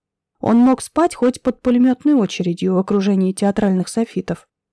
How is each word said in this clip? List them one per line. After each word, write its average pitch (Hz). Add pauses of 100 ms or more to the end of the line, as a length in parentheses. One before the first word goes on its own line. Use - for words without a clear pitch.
(400)
Он 220
мог 254
спать -
хоть 247
под 247
пулемётной 254
очередью 185
в 180
окружении 190
театральных 196
софитов. - (240)